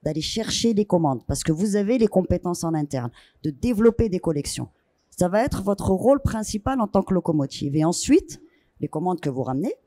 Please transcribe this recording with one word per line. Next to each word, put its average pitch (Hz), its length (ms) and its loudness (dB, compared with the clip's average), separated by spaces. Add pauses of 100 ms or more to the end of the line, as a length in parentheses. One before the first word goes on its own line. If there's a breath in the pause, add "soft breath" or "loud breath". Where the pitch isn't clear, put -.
d'aller 156 200 -4
chercher - 500 -2
les 208 140 2
commandes, 147 400 2
parce - 180 -4
que 160 80 2
vous 196 240 0
avez 208 220 2
les 220 80 4
compétences 175 580 0
en 165 80 -2
interne, 143 380 -4 (320 soft breath)
de 156 80 -4
développer 226 580 2
des 185 100 -2
collections. 143 500 -4 (420)
Ça - 180 0
va 208 160 2
être - 180 -4
votre 196 280 -2
rôle 208 300 4
principal 226 600 -2
en 208 80 0
tant 196 140 2
que - 100 -2
locomotive. 147 640 -2
Et 156 80 2
ensuite, - 560 0 (400 soft breath)
les 147 80 -4
commandes 175 320 -4
que 147 100 -4
vous 131 120 -4
ramenez 139 320 -4 (120)